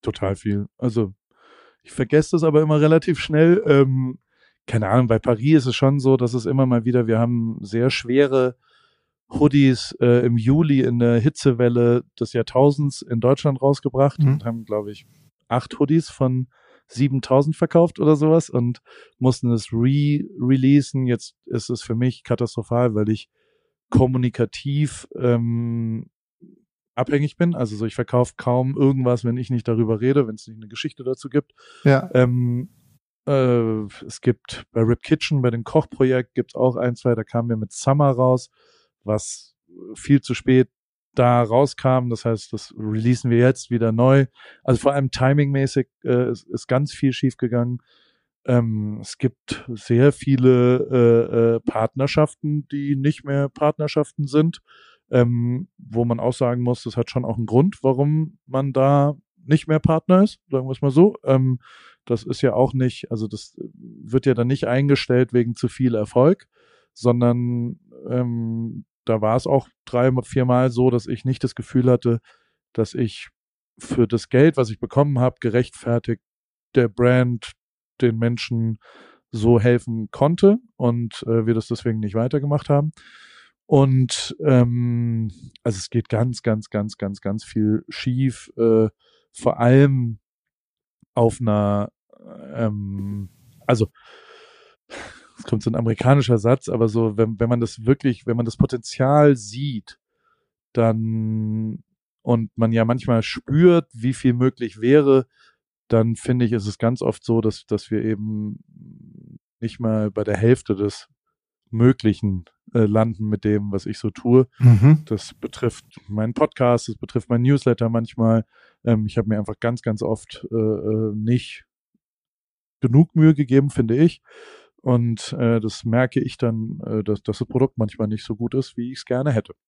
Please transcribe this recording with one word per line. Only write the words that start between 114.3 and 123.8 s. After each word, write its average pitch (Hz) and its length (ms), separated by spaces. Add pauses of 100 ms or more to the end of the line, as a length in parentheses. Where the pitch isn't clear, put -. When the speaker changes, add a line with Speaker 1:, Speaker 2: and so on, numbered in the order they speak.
Speaker 2:
Mhm. 123 480
Speaker 1:
Das - 280
betrifft - 520 (220)
meinen 107 260
Podcast, 123 540
das 113 80
betrifft - 340
meinen 120 120
Newsletter 123 460
manchmal. 113 560 (400)
Ähm, 110 220
ich 104 100
habe 107 120
mir 107 100
einfach 107 220
ganz, 120 220
ganz 107 200
oft, - 480
äh, 113 60
äh, 110 580
nicht 113 500 (1160)
genug 135 360
Mühe 156 180
gegeben, 139 360
finde 117 260